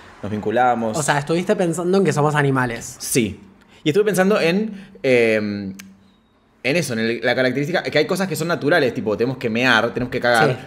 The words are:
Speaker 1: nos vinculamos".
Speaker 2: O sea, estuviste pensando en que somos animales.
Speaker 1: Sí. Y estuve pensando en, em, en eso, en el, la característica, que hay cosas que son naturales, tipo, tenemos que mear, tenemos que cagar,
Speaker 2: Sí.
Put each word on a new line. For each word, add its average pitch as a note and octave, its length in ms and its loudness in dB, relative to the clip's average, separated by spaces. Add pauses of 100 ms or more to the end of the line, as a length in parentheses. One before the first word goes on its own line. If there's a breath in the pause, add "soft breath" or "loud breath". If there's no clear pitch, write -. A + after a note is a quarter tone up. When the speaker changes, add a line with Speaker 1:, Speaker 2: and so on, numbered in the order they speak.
(240 loud breath)
Speaker 1:
nos G2+ 80 -8
vinculamos". A2+ 680 0
Speaker 2:
O D3 60 -2
sea, D3 160 0
estuviste F3+ 360 -2
pensando F3 420 0
en G3 60 4
que D3+ 80 2
somos D3 240 2
animales. C3 640 0
Speaker 1:
Sí. G#2+ 400 -2 (440 soft breath)
Y D#3 60 -2
estuve G3+ 160 2
pensando F#3+ 340 2
en, F#3 340 0 (300 loud breath)
em, G#2+ 720 2 (880)
en C3+ 120 0
eso, C#3 180 -2
en A2 60 -2
el, A2+ 240 -2
la B2 120 2
característica, C#3 480 0
que C#3+ 160 -2
hay D#3 80 4
cosas F#3+ 200 -2
que D3+ 80 -6
son D#3+ 120 -4
naturales, C#3+ 480 2
tipo, G#2 220 -2
tenemos B2+ 200 -2
que A#2+ 120 -4
mear, A#2 440 2
tenemos B2 180 -4
que B2+ 100 -4
cagar, A#2+ 300 4
Speaker 2:
Sí. B2 160 -4